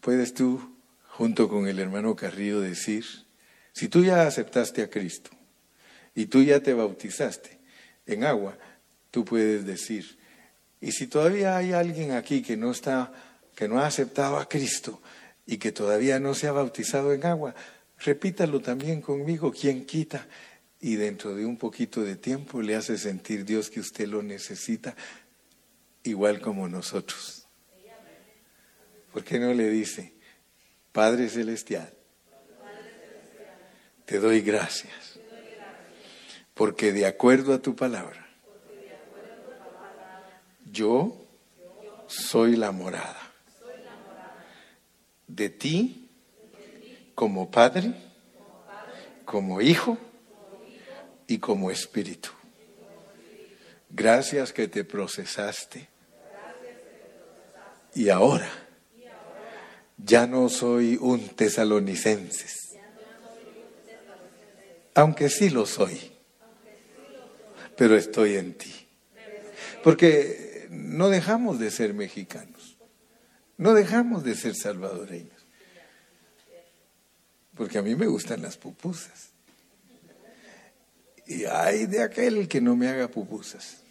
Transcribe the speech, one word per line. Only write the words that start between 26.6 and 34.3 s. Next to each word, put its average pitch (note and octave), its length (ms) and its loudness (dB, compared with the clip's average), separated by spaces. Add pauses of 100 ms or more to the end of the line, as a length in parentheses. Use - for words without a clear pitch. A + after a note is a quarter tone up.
nosotros. - 800 -10 (1600)
¿Por G#2 120 -8
qué A#2+ 160 -2
no B2 120 0
le A2+ 160 2
dice, G#2+ 440 -4 (800)
Padre A2+ 360 4
Celestial, A2 640 -6 (2000)
te G2 160 -2
doy A2 220 6